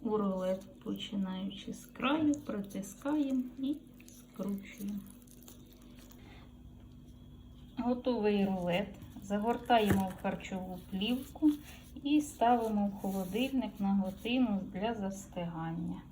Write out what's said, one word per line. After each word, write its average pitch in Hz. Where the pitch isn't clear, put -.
у 214
рулет, 190
починаючи 196
з -
краю, 294
притискаємо 254
і 269
скручуємо. 202
Готовий 226
рулет 185
загортаємо 208
в -
харчову 185
плівку 247
і 294
ставимо 226
в 202
холодильник 208
на 196
годину 202
для 214
застигання. 175